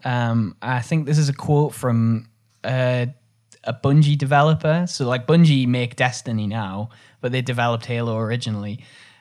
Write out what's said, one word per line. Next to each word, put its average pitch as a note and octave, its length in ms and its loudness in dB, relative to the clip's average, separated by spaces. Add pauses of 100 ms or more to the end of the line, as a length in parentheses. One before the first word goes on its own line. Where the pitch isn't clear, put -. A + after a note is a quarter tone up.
Um, A#2 560 0
I B2 180 -2
think D#3 260 -2
this D3+ 120 0
is D3+ 100 2
a C#3 60 -2
quote D3 400 0
from, A2+ 560 0 (340)
uh, B2 440 -2 (580)
a A#2+ 80 -4
Bungie D3 440 4
developer. D3+ 680 2
So, C#3 180 -6
like, A#2+ 220 -2
Bungie D#3 400 6
make B2 300 -2
Destiny A#2 500 -2
now, G#2 440 -6 (280)
but B2 140 -4
they C3 80 -2
developed A#2+ 460 -2
Halo A#2 300 -4
originally. G#2+ 680 -6 (360)